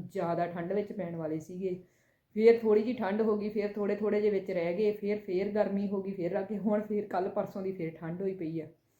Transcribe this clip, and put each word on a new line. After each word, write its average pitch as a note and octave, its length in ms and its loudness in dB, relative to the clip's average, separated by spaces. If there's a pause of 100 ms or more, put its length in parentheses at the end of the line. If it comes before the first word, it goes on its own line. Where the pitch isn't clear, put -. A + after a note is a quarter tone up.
ਜ਼ਿਆਦਾ E3+ 380 0
ਠੰਡ F3 260 -4
ਵਿੱਚ G3+ 200 0
ਪੈਣ F3 240 -6
ਵਾਲੇ D#3+ 240 -2
ਸੀਗੇ। F3+ 380 -6 (560)
ਫੇਰ A3+ 240 10
ਥੋੜ੍ਹੀ A3 240 6
ਜਿਹੀ A#3+ 120 0
ਠੰਡ G#3+ 260 0
ਹੋ G#3+ 160 4
ਗਈ, G#3 120 -2
ਫੇਰ G#3 240 -2
ਥੋੜ੍ਹੇ G3+ 220 0
ਥੋੜ੍ਹੇ G#3 260 2
ਜਿਹੇ G#3 100 4
ਵਿੱਚ F#3+ 200 -2
ਰਹਿ F3 220 0
ਗਏ, G#3 200 2
ਫੇਰ, G#3 260 -2
ਫੇਰ G3 340 -2
ਗਰਮੀ G3+ 340 0
ਹੋ G3 140 -2
ਗਈ, F#3+ 120 -6
ਫੇਰ F3 200 -4
ਰੱਖ G3 140 -2
ਕੇ G#3+ 120 -6
ਹੁਣ G#3 240 0
ਫੇਰ G#3 240 -4
ਕੱਲ੍ਹ F#3+ 240 -2
ਪਰਸੋਂ G3 300 -6
ਦੀ F#3+ 100 -4
ਫੇਰ E3 260 -6
ਠੰਡ E3+ 240 -8
ਹੋਈ F#3+ 120 -2
ਪਈ E3 260 -6
ਆ। D#3 80 -10 (320)